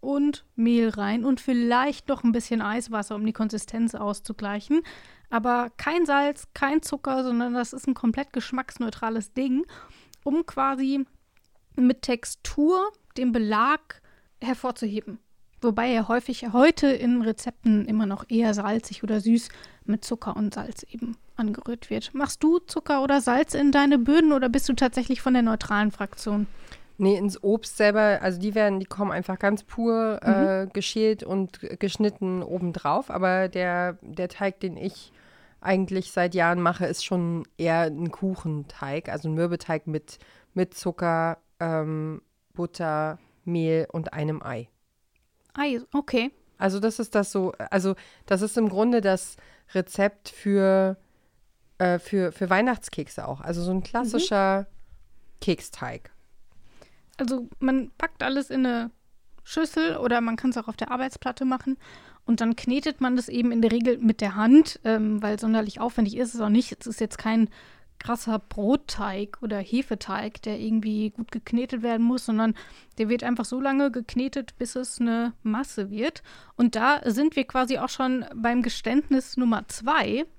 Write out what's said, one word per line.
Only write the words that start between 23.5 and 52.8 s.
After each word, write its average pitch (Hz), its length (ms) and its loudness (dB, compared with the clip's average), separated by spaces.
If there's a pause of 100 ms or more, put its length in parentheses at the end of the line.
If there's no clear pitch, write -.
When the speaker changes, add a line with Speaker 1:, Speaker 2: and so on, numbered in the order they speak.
Speaker 1:
in 285 180 4
deine 285 260 6
Böden 302 340 6
oder 262 160 2
bist 247 200 0
du 269 40 2
tatsächlich 247 480 0
von 254 140 2
der 247 80 6
neutralen 214 480 2
Fraktion? 208 560 -4 (520)
Speaker 2:
Nee, 196 180 6
ins 190 260 -2
Obst 220 340 0
selber, 208 460 4
also 185 180 0
die 202 140 -2
werden, 208 260 2
die 190 60 -6
kommen 196 240 -4
einfach 185 280 -4
ganz 202 260 2
pur, 226 580 0
äh, 190 440 4
Speaker 1:
Mhm. 185 60 -14
Speaker 2:
geschält 220 520 0
und 190 360 -4
g-, - 180 -12
geschnitten 190 640 -2
obendrauf. 175 680 -2
Aber 185 380 2
der, 180 540 -2
der 180 260 -8
Teig, 196 320 -4
den 185 160 -6
ich - 360 -10 (480)
eigentlich 190 520 0
seit 175 220 0
Jahren 175 260 2
mache, 175 260 0
ist - 180 -4
schon 170 400 -2 (140)
eher 165 240 2
ein 160 280 -2
Kuchenteig, 151 1000 -6
also 156 200 -6
ein 156 60 -2
Mürbeteig 165 520 -2
mit, 156 320 -8 (360)
mit 185 200 0
Zucker, 165 640 -2 (200)
ähm, 156 640 -4 (320)
Butter, 156 640 -4 (260)
Mehl 165 460 2
und 165 220 -6
einem 156 300 -4
Ei. 120 260 -10 (840)
Speaker 1:
Ei, 277 260 -2 (120)
okay. 233 380 0 (280)
Speaker 2:
Also 190 200 0
das 220 200 -2
ist 226 160 -6
das 202 180 2
so, 190 200 -2 (180)
also 190 240 0 (320)
das 196 160 0
ist 214 160 -2
im 220 100 4
Grunde 220 320 2
das 190 360 0 (380)
Rezept 196 540 -2
für, 190 680 2 (800)
äh, 175 200 2
für, 185 340 0
für 180 180 -4
Weihnachtskekse 208 760 -2